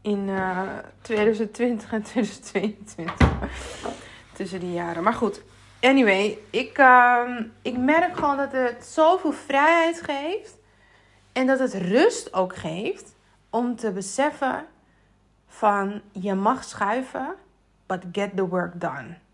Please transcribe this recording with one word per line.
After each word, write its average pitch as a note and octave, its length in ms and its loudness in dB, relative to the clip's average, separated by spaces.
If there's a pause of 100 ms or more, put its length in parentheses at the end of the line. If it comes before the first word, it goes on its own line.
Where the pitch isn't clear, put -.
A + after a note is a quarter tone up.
in, G3+ 280 -2
eh, F#3 320 -4 (400)
tweeduizend G#3+ 520 0
twintig A#3+ 380 -4
en A3 120 -4
tweeduizend - 420 -4
tweeëntwintig. - 840 0 (1040)
Tussen F#3+ 260 -8
die F3 140 -6
jaren. E3+ 300 -6
Maar A3 100 2
goed, A3+ 280 -4 (400)
anyway, G#3+ 560 4 (120)
ik, - 280 -4
ehm, B3 680 6 (180)
ik B3+ 160 -6
merk D#4+ 380 2
gewoon C#4+ 220 0
dat C#4 140 -4
het B3 340 -4
zoveel D#4+ 460 2
vrijheid E4 680 2
geeft. D4+ 560 -8 (760)
En B3+ 160 0
dat C4 120 2
het B3+ 140 0
rust G#3 600 2
ook F#3 220 -2
geeft G3+ 600 -8 (340)
om A#3+ 260 -2
te A3+ 160 -4
beseffen C4 760 -4 (840)
van, G3+ 540 0 (100)
"Je G3 220 -4
mag G#3+ 300 0
schuiven, C4 720 -6 (500)
but F#3 260 -8
get G3 240 -4
the F#3+ 120 0
work F3 340 -4
done." - 360 -8 (160)